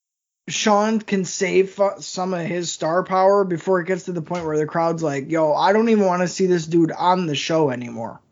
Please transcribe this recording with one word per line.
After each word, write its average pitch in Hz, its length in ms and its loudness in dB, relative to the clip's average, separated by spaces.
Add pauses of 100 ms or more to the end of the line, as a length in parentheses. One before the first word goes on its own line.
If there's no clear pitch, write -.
(500)
Shawn 214 520 2
can 190 240 -2
save 190 460 0
fu-, 196 280 -2
some 185 340 -6
of 170 120 -4
his 170 260 -6
star 170 320 -2
power 190 400 4
before 180 380 0
it 160 60 -6
gets 185 180 -4
to 185 80 -8
the 175 80 -6
point 170 240 -6
where 156 120 -2
the 151 80 0
crowd's 165 380 -2
like, 139 260 -4
"Yo, 156 240 2
I 160 200 4
don't 226 160 2
even 208 160 4
wanna 180 220 2
see 190 180 -2
this 175 200 2
dude 165 260 2
on 180 360 0
the 147 80 -2
show 160 340 0
anymore." 120 520 -8 (100)